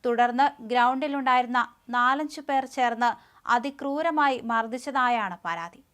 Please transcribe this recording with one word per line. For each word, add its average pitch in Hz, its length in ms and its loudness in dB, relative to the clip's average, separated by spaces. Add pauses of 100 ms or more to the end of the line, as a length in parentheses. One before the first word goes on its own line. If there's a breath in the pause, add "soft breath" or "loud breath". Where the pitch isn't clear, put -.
തുടർന്ന് 240 420 2 (240)
ഗ്രൗണ്ടിലുണ്ടായിരുന്ന 254 880 2 (360)
നാലഞ്ചു 285 520 0
പേർ 269 160 0 (120)
ചേർന്ന് 240 360 2 (440 soft breath)
അതിക്രൂരമായി 285 840 0 (140)
മർദ്ദിച്ചതായാണ് 226 960 -2
പരാതി. 165 360 -8 (120)